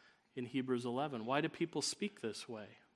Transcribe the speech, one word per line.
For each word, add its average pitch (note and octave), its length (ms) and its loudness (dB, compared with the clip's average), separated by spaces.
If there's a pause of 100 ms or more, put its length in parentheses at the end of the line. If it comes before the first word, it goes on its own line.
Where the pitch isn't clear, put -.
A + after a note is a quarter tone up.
(360)
in B2 100 -2
Hebrews B2+ 400 2
eleven. B2 400 0
Why C#3 160 4
do D#3+ 80 4
people E3 320 0
speak - 400 -2
this - 280 -4
way? G#2 280 -8 (180)